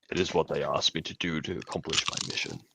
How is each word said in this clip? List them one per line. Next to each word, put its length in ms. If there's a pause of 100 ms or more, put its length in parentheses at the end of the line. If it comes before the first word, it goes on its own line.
(100)
It 100
is 120
what 160
they 140
asked 320
me 80
to 120
do 280
to 160
accomplish 500
my 140
mission. 420 (100)